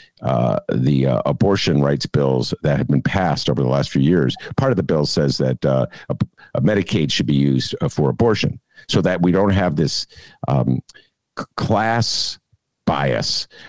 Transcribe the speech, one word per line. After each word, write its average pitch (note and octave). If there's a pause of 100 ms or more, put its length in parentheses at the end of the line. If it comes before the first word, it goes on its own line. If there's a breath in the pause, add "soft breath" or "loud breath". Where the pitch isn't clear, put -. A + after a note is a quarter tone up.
(220 loud breath)
uh, A#1+ (140)
the, C2+
uh, B1
abortion E2+
rights C#2+
bills C2 (100)
that D2+
have -
been C#2
passed F2
over C2
the B1+
last C#2
few C#2
years. D2 (200 loud breath)
Part C3+
of G#2+
the F#2
bill D2+
says C#2+
that, C2
uh, C2 (240 loud breath)
a, - (380 loud breath)
a -
Medicaid G#2
should -
be D2
used, C#2
uh, D#2+
for C#2+
abortion, - (280 loud breath)
so G#2
that F2+
we F2+
don't G2
have F#2
this, D2+ (420 loud breath)
um, B1+ (580 soft breath)
c-, - (120)
class A2+ (460)
bias C#2 (200 loud breath)